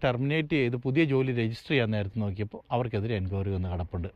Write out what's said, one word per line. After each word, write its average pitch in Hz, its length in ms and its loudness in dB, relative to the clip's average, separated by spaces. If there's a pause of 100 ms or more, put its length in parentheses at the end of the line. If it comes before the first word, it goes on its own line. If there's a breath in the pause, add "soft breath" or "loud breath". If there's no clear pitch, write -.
ടെർമിനേറ്റ് 143 440 0
ചെയ്ത് 127 280 2
പുതിയ 135 280 2
ജോലി 131 280 2
രജിസ്റ്റർ 113 380 -2
ചെയ്യാൻ 123 200 4
നേരത്ത് 104 300 -2
നോക്കിയപ്പോൾ 101 500 -4
അവർക്കെതിരെ 117 460 0
എൻക്വയറി 95 340 -2
വന്ന് 90 220 -2
കിടപ്പുണ്ട്. 87 440 -4